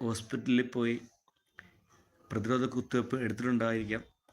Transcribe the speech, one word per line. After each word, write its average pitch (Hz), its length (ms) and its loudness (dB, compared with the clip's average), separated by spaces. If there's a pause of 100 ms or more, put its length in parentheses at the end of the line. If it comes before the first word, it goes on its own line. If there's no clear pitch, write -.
ഹോസ്പിറ്റലിൽ 123 760 0
പോയി 117 220 2 (1300)
പ്രതിരോധ 113 340 2 (100)
കുത്തിവയ്പ്പ് 123 500 0
എടുത്തിട്ടുണ്ടായിരിക്കാം. 113 760 0 (300)